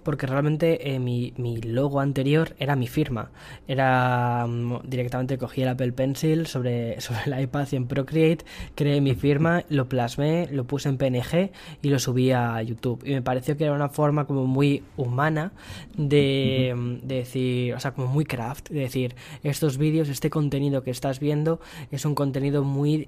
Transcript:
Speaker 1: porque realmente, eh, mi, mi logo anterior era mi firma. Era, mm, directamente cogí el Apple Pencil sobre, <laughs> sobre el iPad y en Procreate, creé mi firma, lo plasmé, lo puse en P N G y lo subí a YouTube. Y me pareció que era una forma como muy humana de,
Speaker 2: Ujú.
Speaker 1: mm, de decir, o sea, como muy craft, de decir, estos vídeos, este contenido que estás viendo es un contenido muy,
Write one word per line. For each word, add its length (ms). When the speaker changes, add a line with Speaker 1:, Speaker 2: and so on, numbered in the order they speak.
Speaker 1:
porque 240
realmente, 680
eh, 60
mi, 380
mi 240
logo 400
anterior 580
era 160
mi 100
firma. 460
Era, 800
mm, 380
directamente 540
cogí 240
el 80
Apple 240
Pencil 540
sobre, 520
<laughs> 0
sobre 280
el 160
iPad 280
y 60
en 100
Procreate, 560
creé 240
mi 160
firma, 540
lo 180
plasmé, 640
lo 140
puse 240
en 80
P 100
N 160
G 280
y 100
lo 60
subí 340
a 300
YouTube. 440
Y 80
me 80
pareció 340
que 80
era 100
una 140
forma 400
como 180
muy 380
humana 560
de, 800
Speaker 2:
Ujú. 80
Speaker 1:
mm, 260
de 80
decir, 580
o 60
sea, 140
como 140
muy 180
craft, 440
de 120
decir, 340
estos 340
vídeos, 320
este 200
contenido 540
que 80
estás 300
viendo 400
es 140
un 120
contenido 500
muy, 420